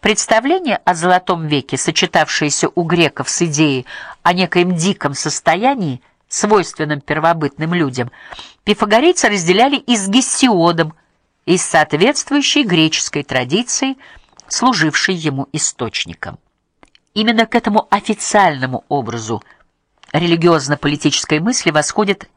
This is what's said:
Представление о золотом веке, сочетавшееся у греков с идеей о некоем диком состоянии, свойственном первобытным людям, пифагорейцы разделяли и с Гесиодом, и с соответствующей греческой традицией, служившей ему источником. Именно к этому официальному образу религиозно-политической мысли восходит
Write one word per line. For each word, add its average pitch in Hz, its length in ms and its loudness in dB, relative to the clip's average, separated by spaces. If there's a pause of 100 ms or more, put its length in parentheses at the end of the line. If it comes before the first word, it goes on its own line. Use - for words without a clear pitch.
Представление 233 840 0
о 180 100 2
золотом 175 520 0
веке, 143 300 -2
сочетавшееся 160 960 -2
у 175 100 -2
греков 160 460 0
с - 140 -2
идеей 147 420 0 (380)
о 175 100 2
некоем 180 420 2
диком 160 380 -2
состоянии, 170 880 -2 (260)
свойственном 165 720 0
первобытным 156 760 -2
людям, 127 380 -2 (520)
пифагорейцы 220 680 2
разделяли 208 480 2
и - 180 0
с 196 140 -4
Гесиодом, 175 840 2 (520)
и 180 120 2
с 175 60 -2
соответствующей 240 1000 0
греческой 160 600 0
традицией, 202 760 -2 (520)
служившей 190 680 0
ему 147 360 -4
источником. - 840 -8 (760)
Именно 220 340 2
к - 80 -6
этому 214 340 0
официальному 160 1000 0
образу 113 560 -6 (680)
религиозно-политической 151 1300 0
мысли 214 320 -2
восходит 185 640 -2